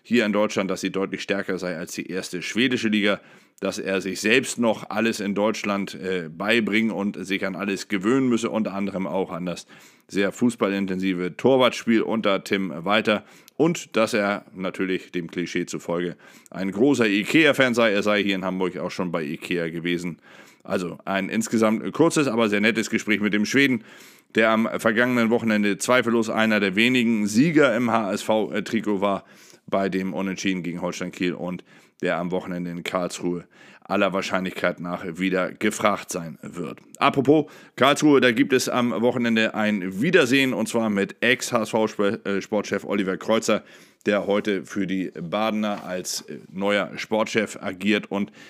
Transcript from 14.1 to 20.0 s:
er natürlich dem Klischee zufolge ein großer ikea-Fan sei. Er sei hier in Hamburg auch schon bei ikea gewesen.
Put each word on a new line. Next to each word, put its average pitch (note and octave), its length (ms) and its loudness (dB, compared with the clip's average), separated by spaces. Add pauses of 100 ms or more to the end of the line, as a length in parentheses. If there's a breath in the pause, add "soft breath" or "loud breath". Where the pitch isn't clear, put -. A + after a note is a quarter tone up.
er G2+ 400 0
natürlich F#2 580 -4
dem E2 200 -6
Klischee F2 340 -4
zufolge F2 520 -4 (340 loud breath)
ein F#2+ 200 -6
großer A#2 360 4
ikea-Fan B2+ 640 4
sei. A2+ 200 4
Er G2 100 2
sei G#2 180 4
hier G2 140 0
in F#2 100 -4
Hamburg F#2 320 -2
auch E2+ 140 -6
schon F2+ 200 -4
bei E2 120 -2
ikea E2 460 -4
gewesen. E2+ 500 -4 (440 loud breath)